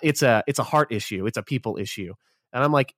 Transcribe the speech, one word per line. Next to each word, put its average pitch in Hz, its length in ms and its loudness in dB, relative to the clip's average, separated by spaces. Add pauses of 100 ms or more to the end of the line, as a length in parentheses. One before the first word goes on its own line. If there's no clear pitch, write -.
"It's 151 200 0
a, 117 240 4
it's 143 120 -2
a 117 60 0
heart 151 280 2
issue. 101 340 -4
It's 113 120 -4
a 104 40 -6
people 117 360 -6
issue." 98 340 -8 (400)
And 127 120 0
I'm 147 80 2
like, 139 260 2